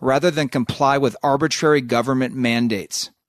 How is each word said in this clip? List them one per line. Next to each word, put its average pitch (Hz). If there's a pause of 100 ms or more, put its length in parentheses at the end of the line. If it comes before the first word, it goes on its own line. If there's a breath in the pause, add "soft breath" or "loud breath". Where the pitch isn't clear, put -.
rather 139
than 147
comply 139
with 135
arbitrary 147
government 123
mandates. 117 (200)